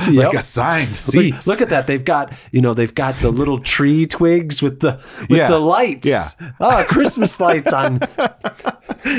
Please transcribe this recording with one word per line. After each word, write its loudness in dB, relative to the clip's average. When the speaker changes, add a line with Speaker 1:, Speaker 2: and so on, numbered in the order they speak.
Speaker 1:
Yep. 6
Speaker 2:
Like, 0
assigned -2
Speaker 1:
Look, -8
Speaker 2:
seats. 0
Speaker 1:
look 2
at -2
that. 0
They've -4
got, -2
you 2
know, 2
they've -2
got -4
the 0
little 0
tree 0
twigs 0
with -2
the, -2
with 2
Speaker 2:
Yeah. 2
Speaker 1:
the 4
lights. 0
Speaker 2:
Yeah. 0
Speaker 1:
Ah, 2
Christmas 0
lights 0
on. -2
Speaker 2:
<laughs> -14